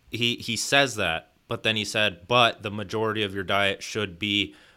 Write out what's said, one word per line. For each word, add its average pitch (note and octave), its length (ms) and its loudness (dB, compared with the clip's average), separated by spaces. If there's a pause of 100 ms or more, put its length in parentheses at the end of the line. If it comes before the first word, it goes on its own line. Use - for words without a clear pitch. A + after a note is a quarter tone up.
(100)
he, A#2+ 240 0
he - 220 -6
says C#3 400 2
that, E2 340 -2 (180)
but A#2 140 -6
then A2 140 2
he G#2+ 100 0
said, G#2+ 420 -2
"But B2 360 4
the G#2+ 80 -4
majority G#2+ 500 -2
of G2 120 -2
your G2 100 -4
diet G2 400 2
should G2 340 -6
be G2+ 360 0 (220)